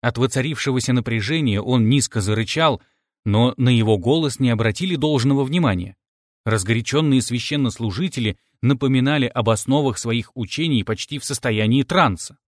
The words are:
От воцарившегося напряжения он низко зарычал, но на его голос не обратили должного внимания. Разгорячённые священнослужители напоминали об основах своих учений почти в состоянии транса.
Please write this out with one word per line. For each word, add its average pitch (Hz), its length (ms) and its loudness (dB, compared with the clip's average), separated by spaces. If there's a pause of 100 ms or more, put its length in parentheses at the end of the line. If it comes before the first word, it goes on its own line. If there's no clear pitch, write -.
От 117 160 -2
воцарившегося 131 760 0
напряжения 117 680 0
он 120 280 2
низко 131 320 2
зарычал, 110 600 0 (440)
но 113 320 2
на 123 120 4
его 110 280 4
голос 135 420 0
не 127 120 2
обратили 113 440 0
должного 139 480 2
внимания. 120 520 -2 (500)
Разгорячённые 117 760 0
священнослужители 120 1160 -4 (240)
напоминали 135 640 2
об 117 240 -2
основах 131 480 0
своих - 380 -4
учений 127 480 -2
почти 113 340 -8
в 127 80 -12
состоянии 117 580 0
транса. 135 540 -2 (100)